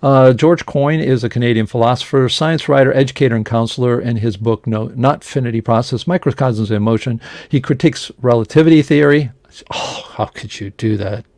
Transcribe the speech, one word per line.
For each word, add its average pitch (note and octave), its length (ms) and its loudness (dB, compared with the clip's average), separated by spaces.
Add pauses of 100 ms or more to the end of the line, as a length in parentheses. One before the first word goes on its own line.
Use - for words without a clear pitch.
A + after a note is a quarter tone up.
Uh, C3 320 6
George D#3+ 320 2
Coyne D3+ 340 -2
is B2+ 240 0
a A#2+ 60 -2
Canadian A#2+ 360 0
philosopher, B2 640 0
science D#3+ 400 -2
writer, C3+ 240 4
educator, C3+ 420 0
and A2 100 -2
counselor. A#2+ 540 -2
In A#2+ 180 -4
his G#2+ 200 -2
book, A2 300 -2
No, A2 280 -4
Not C3 260 0
Finity A#2 420 -4
Process, A#2+ 440 0
Microcosms B2 640 -2
of A2 40 0
Emotion, A2 460 -2 (280)
he C3+ 120 0
critiques - 500 -2 (100)
relativity D3+ 600 4
theory. C#3+ 500 2 (400)
Oh, - 440 -10
how G#2+ 100 -4
could - 340 -14
you G2 120 -12
do G#2+ 260 -2
that? G2+ 280 -8 (120)